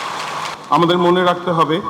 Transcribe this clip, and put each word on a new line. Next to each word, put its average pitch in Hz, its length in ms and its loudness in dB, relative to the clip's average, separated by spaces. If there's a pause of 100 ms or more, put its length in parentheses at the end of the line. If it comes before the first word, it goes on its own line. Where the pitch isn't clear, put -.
(720)
আমাদের 165 280 2
মনে 180 260 4
রাখতে 180 260 0
হবে, 165 400 2